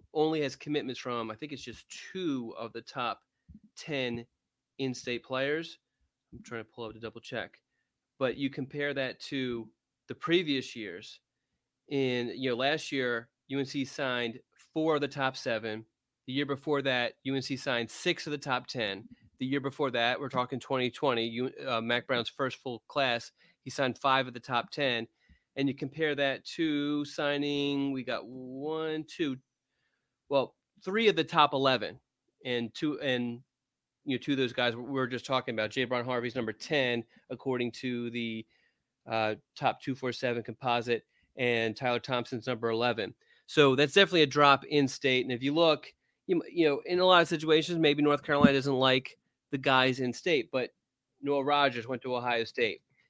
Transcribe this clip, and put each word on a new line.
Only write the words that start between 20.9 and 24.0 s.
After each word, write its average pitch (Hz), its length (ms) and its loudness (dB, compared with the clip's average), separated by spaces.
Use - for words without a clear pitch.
twenty, 117 380 0
U-, 123 240 -4
uh, 120 140 0
Mac 120 260 0
Brown's 120 220 0
first 131 300 -4
full 120 300 -10
class, 127 440 -2
he 135 80 -12
signed 127 280 0
five 135 280 2